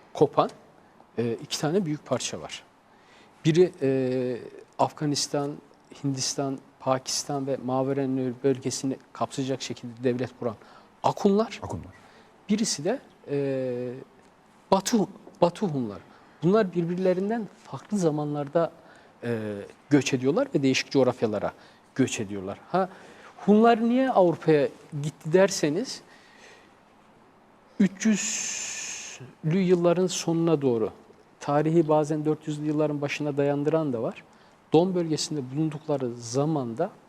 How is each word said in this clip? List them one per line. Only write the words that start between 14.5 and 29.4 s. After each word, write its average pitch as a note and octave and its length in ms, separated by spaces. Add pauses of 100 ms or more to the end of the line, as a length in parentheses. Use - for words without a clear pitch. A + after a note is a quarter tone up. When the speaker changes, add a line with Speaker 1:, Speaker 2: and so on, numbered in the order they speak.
Speaker 1:
Batı, G3 280 (420)
Batı F3 260
Hunlar. A#2+ 320 (440)
Bunlar F#3+ 320
birbirlerinden F#3 760 (160)
farklı - 340
zamanlarda, D3+ 720 (520)
e, A2 300 (360)
göç C#3 240
ediyorlar D3 400
ve D3 80
değişik C3 280
coğrafyalara A#2 640 (420)
göç B2 260
ediyorlar. G2 480
Ha, F#3 200 (500)
Hunlar A3+ 500
niye B3+ 220
Avrupa'ya D#3+ 580 (340)
gitti D3+ 300
derseniz, F#3+ 680 (1800)
üç - 260
yüzlü - 1500